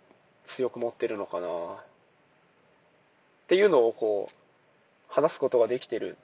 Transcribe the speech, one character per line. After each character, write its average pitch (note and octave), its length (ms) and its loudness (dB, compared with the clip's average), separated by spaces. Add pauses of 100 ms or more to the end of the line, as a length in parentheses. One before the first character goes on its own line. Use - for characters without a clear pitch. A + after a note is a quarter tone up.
(560)
強 B2+ 120 -2
く A#2+ 100 -10
持 A#2 120 -4
っ - 20 -8
て A#2 160 -4
る A2 80 -6
の G2 100 -6
か F2 140 -6
な。 F2 80 -6
っ E2+ 40 -6 (2000)
て E3 60 4
い G3 100 6
う G3+ 60 4
の B2 160 6
を A#2 60 2
こ G#2 380 -2
う、 - 40 -20 (760)
話 D3+ 240 0
す - 60 -18
こ C3+ 100 0
と B2+ 100 2
が A2+ 100 4
で B2 120 -4
き - 60 -12
て A2+ 120 -6
る G2 260 -8